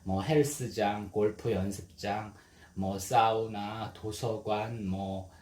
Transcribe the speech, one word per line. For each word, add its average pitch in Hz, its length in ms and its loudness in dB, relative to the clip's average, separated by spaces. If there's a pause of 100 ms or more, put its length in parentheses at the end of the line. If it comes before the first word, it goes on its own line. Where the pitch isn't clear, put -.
뭐 95 180 0
헬스장, 107 880 2
골프 104 400 2
연습장, 101 840 -2 (400)
뭐 95 240 -4
사우나, 110 960 2
도서관, 107 920 -2
뭐 95 440 -4 (120)